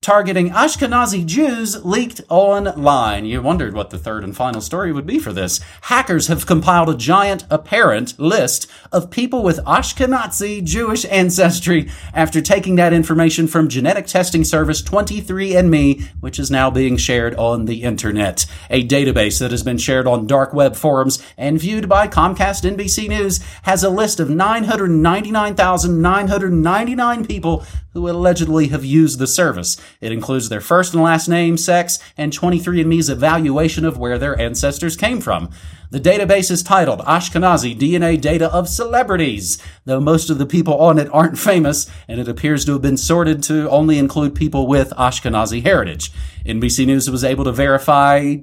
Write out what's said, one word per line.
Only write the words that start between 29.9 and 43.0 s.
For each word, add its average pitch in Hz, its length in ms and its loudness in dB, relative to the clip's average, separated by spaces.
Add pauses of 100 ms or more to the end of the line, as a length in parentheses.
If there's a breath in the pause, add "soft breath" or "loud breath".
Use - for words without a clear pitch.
It 113 120 -6
includes 113 380 -4
their 107 120 -6
first 180 320 0
and 165 100 2
last 165 240 2
name, 170 300 2
sex, 175 420 0 (180 loud breath)
and 151 140 -4
twenty-three 175 500 0
and 160 80 2
me's 165 200 2
evaluation 156 760 0
of 156 120 -2
where 123 200 -4
their 131 220 -4
ancestors 143 560 -4
came 233 260 -4
from. 85 280 -2 (420 loud breath)
The 135 80 -4
database 190 520 2
is 175 100 -2
titled 151 380 2
Ashkenazi 156 800 0
D 147 180 2
N 170 80 0
A 165 120 2
Data 160 380 0
of 175 160 0
Celebrities, 180 880 -2 (280 loud breath)
though 131 140 0
most 160 300 2
of 151 80 0
the 139 80 0
people 165 320 0
on 156 220 6
it 143 120 -2
aren't 156 280 2
famous, 160 500 2 (180 loud breath)
and 113 120 -8
it 123 80 -6
appears 147 380 -2
to 147 80 0
have 135 100 -2
been 131 140 2
sorted 156 460 0